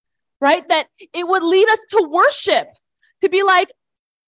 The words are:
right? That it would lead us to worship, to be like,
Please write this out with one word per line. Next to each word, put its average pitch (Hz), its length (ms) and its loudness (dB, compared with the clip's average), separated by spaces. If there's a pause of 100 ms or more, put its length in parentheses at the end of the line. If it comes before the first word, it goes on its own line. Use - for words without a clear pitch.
(420)
right? 302 260 0
That 320 200 -2 (260)
it 339 140 -8
would 359 160 -2
lead 381 260 2
us 440 100 0 (120)
to 392 180 0
worship, 349 580 -2 (540)
to 370 80 0
be 381 140 -2
like, 381 280 0 (560)